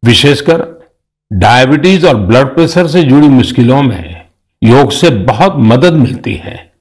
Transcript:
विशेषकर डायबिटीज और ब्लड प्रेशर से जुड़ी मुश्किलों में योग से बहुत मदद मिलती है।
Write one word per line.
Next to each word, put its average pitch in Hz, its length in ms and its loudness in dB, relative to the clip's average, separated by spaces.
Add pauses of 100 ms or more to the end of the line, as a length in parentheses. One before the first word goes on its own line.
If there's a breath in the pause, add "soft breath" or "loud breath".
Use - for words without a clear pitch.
विशेषकर 143 840 -2 (440)
डायबिटीज 135 720 2
और 147 100 2
ब्लड 110 320 0
प्रेशर 165 400 -2
से 170 160 0
जुड़ी 143 240 4
मुश्किलों 131 560 0
में 87 420 -8 (380)
योग 135 280 2
से 170 180 0
बहुत 127 480 -2
मदद 131 360 2
मिलती 127 420 -4
है। - 460 -18